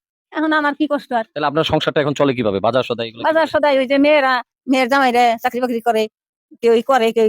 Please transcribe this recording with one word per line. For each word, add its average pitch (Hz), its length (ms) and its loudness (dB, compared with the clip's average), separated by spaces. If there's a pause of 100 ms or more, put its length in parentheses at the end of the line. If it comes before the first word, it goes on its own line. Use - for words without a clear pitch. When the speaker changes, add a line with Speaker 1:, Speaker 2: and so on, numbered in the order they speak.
(320)
Speaker 1:
এখন 311 220 -2
আমার 190 220 0
কি 302 140 -2
কষ্ট 285 240 -6
আর? 226 100 -2
Speaker 2:
তাহলে 147 240 -6
আপনার 151 160 0
সংসারটা 156 380 -2
এখন 143 120 -2
চলে 139 200 0
কিভাবে? 107 260 -2
বাজার 117 240 0
সদাই 117 240 -8
এগুলো 113 160 -14
Speaker 1:
বাজার 311 100 0
Speaker 2:
কিভাবে? 311 180 0
Speaker 1:
সদাই 294 260 0
ওই 262 100 0
যে 277 100 0
মেয়েরা, 277 360 4 (340)
মেয়ের 262 200 0
জামাইরা 247 360 2 (140)
চাকরি 247 240 -4
বাকরি 233 200 -2
করে, 220 220 0 (580)
কেউ 233 120 4 (140)
করে, 233 240 2
কেউ 226 180 2